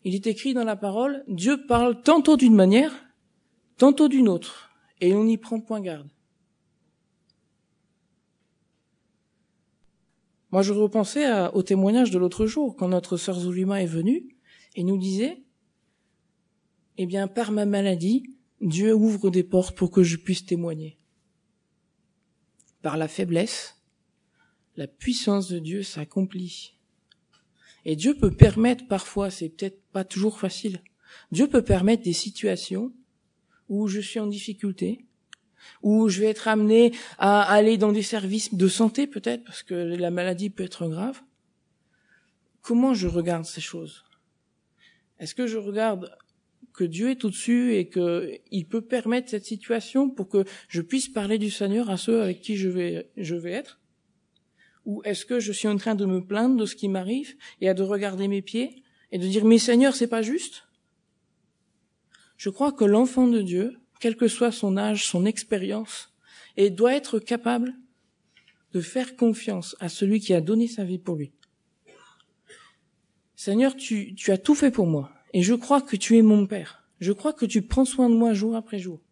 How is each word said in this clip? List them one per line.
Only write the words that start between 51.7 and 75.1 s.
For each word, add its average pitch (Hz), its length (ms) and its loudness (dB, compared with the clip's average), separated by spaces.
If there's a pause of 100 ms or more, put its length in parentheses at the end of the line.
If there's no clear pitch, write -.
à 190 60 -2
ceux 226 260 0
avec 185 200 -4
qui 214 160 -6
je 190 100 -2
vais, 175 480 -4
je 170 200 -8
vais 175 180 -8
être ? - 260 -12 (1080)
Ou 208 180 -8
est-ce 202 220 -6
que 247 140 -2
je 214 120 -4
suis 202 160 -4
en 208 80 0
train 214 200 -2
de 202 100 -2
me 185 180 -2
plaindre 220 320 0
de 220 100 0
ce 190 100 -10
qui - 120 -6
m'arrive 196 480 -4 (240)
et 185 80 0
à 190 60 4
de 185 100 -2
regarder 196 460 -4
mes 196 120 -2
pieds 240 420 -8 (280)
et 196 60 -6
de 180 100 -4
dire, « 202 180 2
Mais 226 120 8
Seigneur, 247 380 4
c'est 240 120 0
pas 233 140 -2
juste ? » 254 460 -8 (1700)
Je - 120 -6
crois 269 220 -2
que 269 140 2
l'enfant 254 420 4
de 233 140 4
Dieu, 190 380 -4 (200)
quel 226 160 -2
que 233 120 2
soit 233 240 0
son 196 260 -2
âge, 208 280 -2
son 180 200 0
expérience, 214 880 -6 (420)
et 202 140 2
doit 214 240 2
être 277 260 -4
capable 240 540 -4 (1000)
de 185 60 -2
faire 254 380 -6
confiance 214 640 -2
à 180 100 -8
celui 202 300 0
qui 202 140 0
a 175 60 4
donné 220 280 0
sa 226 160 -8
vie 180 160 -6
pour 180 160 -6
lui. « 147 180 -10 (2000)
Seigneur, 247 400 0
tu, 208 400 -6
tu - 160 0
as 190 60 4
tout - 180 4
fait 285 160 4
pour 202 160 0
moi, 147 240 -2 (220)